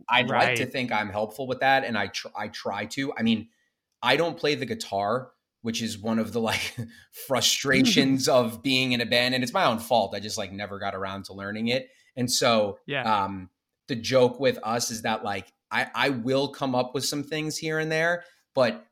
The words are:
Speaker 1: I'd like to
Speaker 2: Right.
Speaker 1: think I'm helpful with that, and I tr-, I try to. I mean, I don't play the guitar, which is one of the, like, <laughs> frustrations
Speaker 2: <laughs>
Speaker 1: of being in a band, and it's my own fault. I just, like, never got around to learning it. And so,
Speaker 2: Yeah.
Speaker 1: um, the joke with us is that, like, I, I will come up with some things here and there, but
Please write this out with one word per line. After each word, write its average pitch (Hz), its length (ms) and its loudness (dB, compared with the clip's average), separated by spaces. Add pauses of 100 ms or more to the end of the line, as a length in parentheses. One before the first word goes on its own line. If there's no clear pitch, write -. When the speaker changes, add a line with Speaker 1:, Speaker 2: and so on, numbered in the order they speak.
Speaker 1:
I'd 123 220 4
like 123 240 4
to 117 100 0
Speaker 2:
Right. - 20 -4
Speaker 1:
think 127 240 -4
I'm 107 180 0
helpful 107 380 -4
with 127 140 -4
that, 135 240 4
and 110 120 -4
I 101 100 0
tr-, - 300 -10
I 107 120 -8
try 104 380 -6
to. 139 300 -6
I 113 60 -4
mean, 113 260 0 (520)
I 127 140 4
don't 165 220 0
play 147 180 0
the 127 100 -4
guitar, 113 680 -2 (300)
which 113 200 -4
is 101 160 -4
one 113 220 0
of 101 140 -2
the, 120 80 -2
like, 110 340 -2 (200)
<laughs> - 160 -20 (160)
frustrations 135 1000 4
Speaker 2:
<laughs> - 20 4
Speaker 1:
of 120 340 2
being 131 280 2
in 120 100 0
a 117 40 -2
band, 123 300 2
and 127 80 0
it's 123 100 -2
my 185 120 4
own 117 140 2
fault. 104 360 0
I 101 40 -6
just, 104 180 -8
like, 98 140 -6
never 98 280 -8
got 98 160 -4
around 95 300 -8
to 98 80 -16
learning 101 360 -6
it. 131 200 -2 (260)
And 123 160 -2
so, 110 540 2
Speaker 2:
Yeah. 131 200 -4
Speaker 1:
um, 98 440 0 (380)
the 139 80 -6
joke 123 440 4
with 131 240 2
us 120 280 -2
is 113 120 -8
that, 110 200 0
like, 101 280 -6 (200)
I, 123 240 0
I 127 140 2
will 131 400 0
come 131 260 -2
up 127 180 0
with 131 120 -2
some 147 180 -4
things 156 340 -6
here 156 220 -4
and 156 120 -2
there, 170 320 0 (300)
but 120 380 2